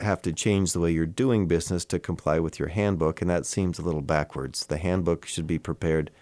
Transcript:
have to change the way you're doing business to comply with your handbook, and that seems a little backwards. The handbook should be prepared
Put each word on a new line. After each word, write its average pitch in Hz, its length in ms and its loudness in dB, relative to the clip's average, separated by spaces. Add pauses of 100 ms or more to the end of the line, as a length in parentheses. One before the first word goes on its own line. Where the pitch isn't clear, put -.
have 101 220 0
to 87 100 -2
change 98 400 2
the 90 80 -2
way 85 100 4
you're 82 140 2
doing 110 420 2
business 85 400 0
to 92 120 -2
comply 80 400 0
with 82 200 -2
your 76 100 -2
handbook, 82 520 2
and 87 80 0
that 85 160 2
seems 92 340 -2
a 80 40 -6
little 78 180 0
backwards. 69 640 -2
The 78 140 -4
handbook 87 480 0
should 82 200 -6
be 82 120 0
prepared 80 520 -2 (120)